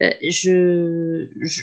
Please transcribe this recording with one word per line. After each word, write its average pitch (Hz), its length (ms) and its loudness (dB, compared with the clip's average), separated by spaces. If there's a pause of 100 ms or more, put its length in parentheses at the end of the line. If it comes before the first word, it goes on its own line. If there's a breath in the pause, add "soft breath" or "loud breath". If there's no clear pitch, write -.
euh, 90 80 4 (120)
je, 170 1080 0 (120)
je, - 220 -6